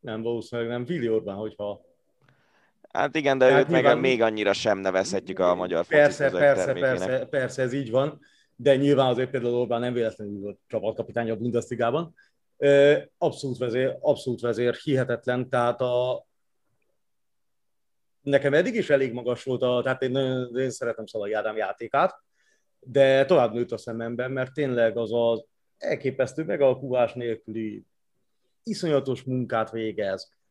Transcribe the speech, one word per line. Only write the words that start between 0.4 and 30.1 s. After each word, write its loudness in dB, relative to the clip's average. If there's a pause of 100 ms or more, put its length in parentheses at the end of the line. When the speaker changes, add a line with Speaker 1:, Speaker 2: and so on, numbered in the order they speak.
Speaker 1:
nem. -6
Vili -4
Orbán, -2
hogyha -8 (1080)
Speaker 2:
Hát -2
igen, 2
de 8
Speaker 1:
Hát 8
Speaker 2:
őt 2
meg 0
Speaker 1:
nyilván 6
Speaker 2:
még 2
annyira 2
sem 0
nevezhetjük -2
a 4
magyar -2
foci -4
Speaker 1:
Persze, 4
Speaker 2:
közeg 0
Speaker 1:
persze, 4
Speaker 2:
termékének. 0
Speaker 1:
persze, -2
persze, -4
ez -2
így -6
van, 0 (360)
de 4
nyilván 4
azért 0
például -2
Orbán -2
nem -4
véletlenül -4
volt -12
csapatkapitány -4
a -2
Bundesligában. -4 (420)
Ö, 6 (220)
abszolút -4
vezér, -2
abszolút -2
vezér, -2
hihetetlen, -4
tehát 0
a, -2 (2000)
nekem 0
eddig 2
is -2
elég 2
magas -6
volt -4
a, 2
tehát -2
én -2
nagyon, -2
én -2
szeretem -6
Szalai -6
Ádám -4
játékát, -2 (560)
de 4
tovább 4
nőtt -4
a -6
szememben, -6
mert -4
tényleg 2
az -4
az 0 (340)
elképesztő -4
megalkulás 0
nélküli, -8 (760)
iszonyatos -2
munkát -4
végez. -6 (180)